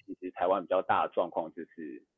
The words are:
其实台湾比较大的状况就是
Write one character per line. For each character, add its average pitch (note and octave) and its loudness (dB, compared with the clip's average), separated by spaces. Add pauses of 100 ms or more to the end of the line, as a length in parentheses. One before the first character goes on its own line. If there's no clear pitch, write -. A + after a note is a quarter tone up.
其 F#2+ -12
实 F2+ -8
台 - 0
湾 F#2+ 4
比 - -12
较 F#3 4
大 F#2 2
的 - -10
状 F2+ 0
况 E2 -4
就 E2+ -12
是 D2 -14 (120)